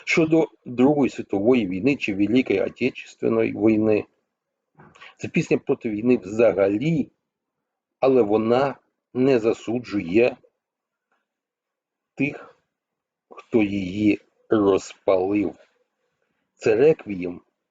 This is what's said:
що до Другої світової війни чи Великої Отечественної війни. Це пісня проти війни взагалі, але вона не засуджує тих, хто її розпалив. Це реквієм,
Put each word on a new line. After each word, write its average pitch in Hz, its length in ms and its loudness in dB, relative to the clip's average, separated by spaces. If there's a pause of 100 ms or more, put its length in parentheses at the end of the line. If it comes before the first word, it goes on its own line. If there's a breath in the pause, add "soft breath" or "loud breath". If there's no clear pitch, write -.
що 165 220 0
до 160 220 2 (160)
Другої 127 460 2
світової 110 560 0
війни 95 300 -2
чи 104 180 -6
Великої 101 460 0
Отечественної 113 920 -4
війни. 107 520 0 (1120 loud breath)
Це 107 120 -12
пісня 156 300 -2
проти 123 320 -6
війни 117 260 0
взагалі, 107 920 0 (920)
але 131 220 4
вона 113 520 0 (400)
не 127 240 2
засуджує 110 1000 -2 (1800)
тих, - 440 -8 (680)
хто - 340 -2
її 101 580 -2 (280)
розпалив. 98 1080 0 (1000)
Це 110 220 0
реквієм, 95 640 -2 (300)